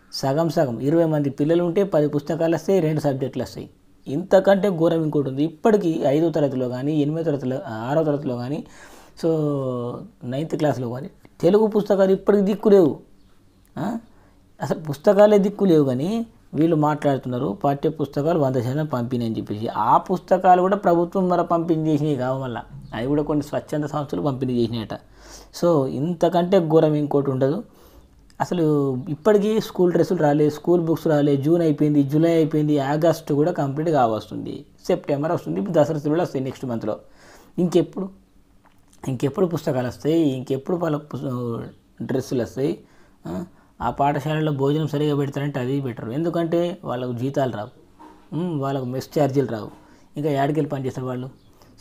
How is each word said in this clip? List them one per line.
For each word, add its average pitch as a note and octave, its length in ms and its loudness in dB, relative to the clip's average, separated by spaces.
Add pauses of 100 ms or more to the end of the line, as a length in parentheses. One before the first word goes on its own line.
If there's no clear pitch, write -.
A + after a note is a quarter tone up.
(140)
సగం D3 360 0
సగం, C#3 300 0
ఇరవై D#3+ 260 2
మంది D3+ 240 0
పిల్లలు D#3+ 340 0
ఉంటే F3 200 0
పది D#3+ 240 2
పుస్తకాలు D#3+ 480 -2
వస్తాయి, F#3+ 240 0
రెండు D#3 200 0
సబ్జెక్టులు C3+ 440 -2
వస్తాయి. - 260 -14 (380)
ఇంతకంటే F#3+ 640 4
ఘోరం E3 340 2
ఇంకోటి D3 260 0
ఉంది. C3+ 140 -2
ఇప్పటికీ E3+ 640 2
ఐదో D#3+ 220 4
తరగతిలో C3 400 0
కానీ, C3 260 -4
ఎనిమిదో D3+ 280 0
తరగతిలో, C3+ 440 -2
ఆ, A2+ 60 -8
ఆరో C3 300 -2
తరగతిలో D3 320 -2
కానీ, B2 300 -6 (580)
so, E3+ 60 0 (920)
నైన్త్ C3+ 320 -6
క్లాస్లో B2+ 340 -2
కానీ C3+ 200 -10 (320)
తెలుగు G#3 260 4
పుస్తకాలు G3+ 440 2
ఇప్పటికి G3 320 2
దిక్కు G3+ 260 0
లేవు. F#3 300 6 (760)
ఆ? A3 200 -4 (640)
అసలు - 180 -4
పుస్తకాలే G3+ 580 6
దిక్కు G3+ 280 2
లేవు D#3 200 6
కానీ E3 400 -2 (280)
వీళ్ళు E3 220 2
మాట్లాడుతున్నారు, C#3+ 880 0
పాఠ్య C#3+ 260 0
పుస్తకాలు D#3 500 -2
వంద C3 160 2
శాతం C3 300 -2
పంపిణీ B2 400 -4
అని A2+ 120 -4
చెప్పేసి. G#2 300 -6
ఆ B2 300 2
పుస్తకాలు F3+ 640 2
కూడా F#3+ 140 2
ప్రభుత్వం F3+ 540 2
మరి F3 180 2
పంపిణీ E3 460 0
చేసినవి D3+ 220 0
కావు, C3 260 -2
మళ్ళా B2 220 -8 (300)
అవి A#2+ 140 -4
కూడా D3 160 0
కొన్ని D3+ 200 -2
స్వచ్ఛంద D3 400 -6
సంస్థలు D3 380 -4
పంపిణీ B2+ 420 -2
చేసినాయట. A2+ 300 -4 (680)
So, D#3 240 4
ఇంతకంటే F3 720 0
ఘోరం D#3+ 340 4
ఇంకోటి C#3+ 380 0
ఉండదు. C3+ 320 0 (800)
అసలు D3 560 0 (120)
ఇప్పటికీ G#3 520 2
స్కూల్ F3+ 300 0
డ్రెస్సులు E3+ 280 2
రాలే, D3+ 300 4
స్కూల్ E3+ 320 2
బుక్స్ D#3+ 260 0
రాలే, D3 300 4
జూన్ D#3+ 240 2
అయిపోయింది, D3 420 2
జూలై D#3 280 2
అయిపోయింది, D3+ 480 2
ఆగస్టు D#3 540 0
కూడా D3+ 180 2
కంప్లీట్ D3+ 380 -2
కావస్తుంది, A2+ 760 -2 (220)
సెప్టెంబర్ D#3+ 440 -2
వస్తుంది, E3 280 -4
ఇప్పుడు G3 240 2
దసరా D#3 160 -2
సెలవులు D3+ 220 0
వస్తాయి C#3+ 220 -4
నెక్స్ట్ C3 220 -10
మంత్లో. A2 340 -4 (600)
ఇంకెప్పుడు, F3+ 500 0 (1000)
ఇంకెప్పుడు C#3 380 -2
పుస్తకాలు D3 420 -2
వస్తాయి, C#3 280 -2
ఇంకెప్పుడు C#3 600 -2
వాళ్ళ E3 200 -2
పుస్-, B2 640 -8 (380)
డ్రెస్సులు C3 400 -4
వస్తాయి? C#3+ 380 -4 (480)
ఆ? F3+ 180 -8 (360)
ఆ G3 80 -2
పాఠశాలలో D3+ 600 -2
భోజనం C#3+ 360 0
సరిగా D3+ 280 0
పెడతారంటే C#3+ 440 -4
అది C3+ 220 -2
బెటర్, A#2 280 -8
ఎందుకంటే E3+ 760 -2
వాళ్ళకు B2 300 -6
జీతాలు C3 440 -2
రావు, G#2 120 -10 (640)
ఉమ్, E3 280 -2
వాళ్ళకు C3+ 240 -4
మెస్ C3 340 -4
ఛార్జీలు C3+ 280 2
రావు, G#2+ 220 -8 (480)
ఇంకా D3+ 120 -2
యాడికెళ్ళి D3 400 0
పనిచేస్తారు C3 380 -6
వాళ్ళు? B2+ 220 -8 (520)